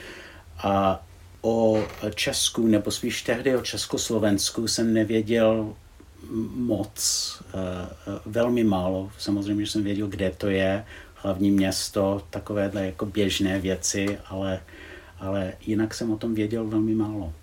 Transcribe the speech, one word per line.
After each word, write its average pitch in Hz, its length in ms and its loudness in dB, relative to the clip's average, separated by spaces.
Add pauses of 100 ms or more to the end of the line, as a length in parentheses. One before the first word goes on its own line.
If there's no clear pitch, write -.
(580)
A 98 460 2 (380)
o 113 420 4 (320)
Česku, - 520 0
nebo 104 240 4
spíš 113 300 -4
tehdy 127 340 2
o 120 60 2
Československu, 110 1080 0
jsem 113 260 2
nevěděl 110 800 4 (500)
m-, 113 320 -4
moc, 117 380 -2 (540)
eh, - 60 -14 (540)
eh, 101 180 -8
velmi 117 380 2
málo. 95 540 2
Samozřejmě, 101 480 0
že 104 60 -4
jsem 107 120 0
věděl, 101 240 -2
kde 95 300 -2
to 104 100 -2
je, 95 380 2 (300)
hlavní 98 360 2
město, 98 800 2
takovéhle 101 560 -2
jako 92 200 -6
běžné 98 540 2
věci, 98 580 -2 (100)
ale, 95 320 -4 (600)
ale 95 340 -2 (120)
jinak 110 280 0
jsem 117 180 -2
o 107 60 0
tom 113 180 -2
věděl 110 320 0
velmi 110 280 2
málo. 104 460 -2